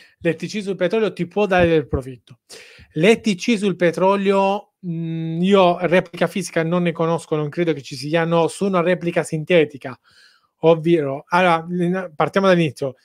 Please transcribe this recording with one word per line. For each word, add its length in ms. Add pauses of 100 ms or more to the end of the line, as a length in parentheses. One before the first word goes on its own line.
(200)
l'E 160
T 100
C 160
sul 140
petrolio 380
ti 120
può 220
dare 200
del 200
profitto. 520 (540)
L'E 280
T 120
C 240
sul 180
petrolio, 1000 (120)
mm, 560
io 360 (100)
replica 400
fisica 360
non 200
ne 80
conosco, 440
non 140
credo 240
che 80
ci 140
siano, 540
sono 280
a 40
replica 420
sintetica, 720 (640)
ovvero, 720
allora, 380
n-, 480
partiamo 300
dall'inizio, 600